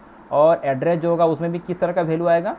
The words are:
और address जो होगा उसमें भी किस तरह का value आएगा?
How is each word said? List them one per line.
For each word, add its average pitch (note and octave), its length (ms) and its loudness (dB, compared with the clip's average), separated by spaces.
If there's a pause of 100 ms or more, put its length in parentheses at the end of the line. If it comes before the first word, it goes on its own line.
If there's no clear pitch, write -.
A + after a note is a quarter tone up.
(320)
और D#3 320 4
address C#3+ 340 0
जो E3 120 -2
होगा E3+ 160 2
उसमें E3 260 -2
भी F3 60 -6
किस F3 220 -8
तरह F3 120 -2
का F3+ 100 0
value D#3+ 240 -2
आएगा? E3+ 320 0